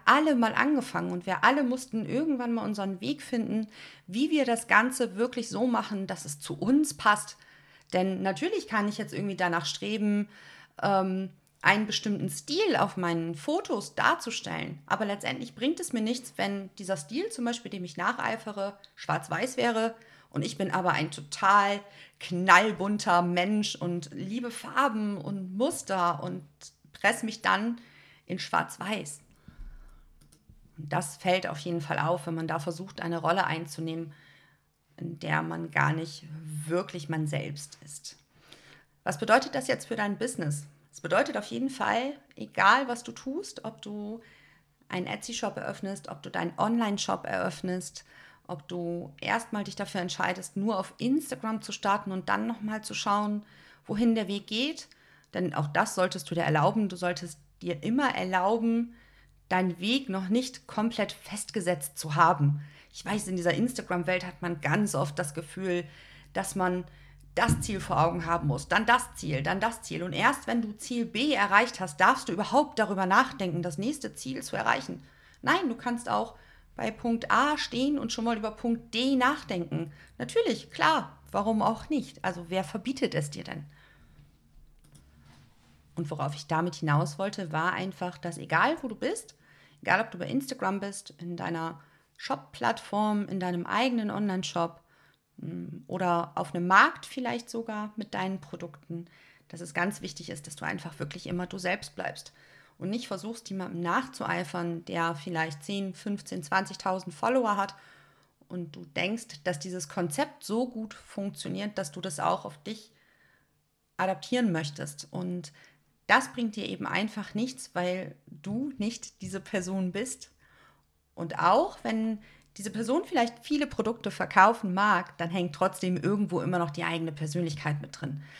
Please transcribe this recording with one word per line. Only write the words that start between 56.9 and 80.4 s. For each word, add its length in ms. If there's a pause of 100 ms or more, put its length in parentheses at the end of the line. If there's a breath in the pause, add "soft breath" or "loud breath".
solltest 440 (240)
dir 180
immer 320
erlauben, 800 (560 loud breath)
deinen 300
Weg 300
noch 200
nicht 380
komplett 440
festgesetzt 880
zu 160
haben. 480 (320 loud breath)
Ich 100
weiß, 240
in 80
dieser 200
Instagram-Welt 680
hat 180
man 180
ganz 320
oft 240
das 160
Gefühl, 500 (500 loud breath)
dass 200
man 320 (480 loud breath)
das 280
Ziel 180
vor 200
Augen 280
haben 200
muss, 200
dann 180
das 300
Ziel, 260
dann 180
das 220
Ziel. 220
Und 100
erst 340
wenn 140
du 160
Ziel 280
B 280
erreicht 460
hast, 200
darfst 300
du 40
überhaupt 460
darüber 260
nachdenken, 560
das 160
nächste 360
Ziel 280
zu 140
erreichen. 480 (380 loud breath)
Nein, 260
du 80
kannst 320
auch 280 (420 loud breath)
bei 140
Punkt 400
A 260
stehen 420
und 120
schon 140
mal 120
über 140
Punkt 420
D 220
nachdenken. 760 (260 loud breath)
Natürlich, 540